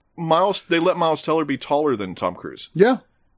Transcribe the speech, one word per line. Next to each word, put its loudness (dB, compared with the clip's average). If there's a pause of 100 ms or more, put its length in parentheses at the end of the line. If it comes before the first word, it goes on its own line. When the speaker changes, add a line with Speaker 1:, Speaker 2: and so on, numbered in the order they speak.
(160)
Speaker 1:
Miles, 2
they 0
let 2
Miles 0
Teller 0
be -4
taller 0
than -6
Tom -4
Cruise. -14
Speaker 2:
Yeah. 4 (400)